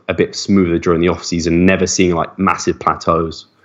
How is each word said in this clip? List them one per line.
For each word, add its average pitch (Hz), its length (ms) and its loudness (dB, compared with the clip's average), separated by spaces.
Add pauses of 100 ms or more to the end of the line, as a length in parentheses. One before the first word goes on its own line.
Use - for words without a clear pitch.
a 92 60 -2
bit 85 220 -2
smoother 90 420 2
during 82 240 0
the 85 60 2
off 82 160 -2
season, 85 420 0
never 92 220 2
seeing, 90 260 2
like, 80 240 -6
massive 87 420 -2
plateaus. 82 680 -2 (200)